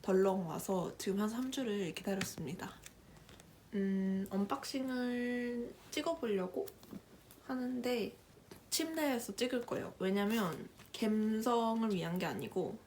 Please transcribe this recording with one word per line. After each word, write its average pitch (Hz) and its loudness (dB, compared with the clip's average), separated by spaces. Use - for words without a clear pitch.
덜렁 190 4
와서 175 -2
지금 196 0
한 214 2
삼 262 -2
주를 202 -2
기다렸습니다. - -4
음, 196 2
언박싱을 247 -2
찍어보려고 226 0
하는데 247 -2
침대에서 302 0
찍을 247 0
거예요. - -4
왜냐면 202 2
감성을 226 4
위한 170 0
게 175 0
아니고 151 -2